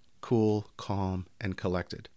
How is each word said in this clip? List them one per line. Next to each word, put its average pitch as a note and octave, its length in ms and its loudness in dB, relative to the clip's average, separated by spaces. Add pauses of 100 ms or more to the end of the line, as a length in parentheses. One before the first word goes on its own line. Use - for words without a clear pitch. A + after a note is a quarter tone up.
(220)
cool, G#2+ 560 4
calm, F#2+ 500 -2 (140)
and F#2+ 160 -2
collected - 600 -4